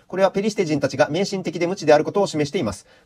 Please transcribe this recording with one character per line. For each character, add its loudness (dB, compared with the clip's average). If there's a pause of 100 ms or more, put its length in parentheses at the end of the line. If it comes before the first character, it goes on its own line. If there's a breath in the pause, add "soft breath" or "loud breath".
こ -10
れ 2
は 4
ペ -2
リ 0
シ -6
テ 0
人 -2
た -2
ち -6
が 2
迷 0
信 -6
的 -6
で 0
無 -2
知 -8
で 8
あ 8
る 2
こ -8
と 2
を 0
示 -2
し -12
て -2
い -2
ま -2
す。 -14 (200 soft breath)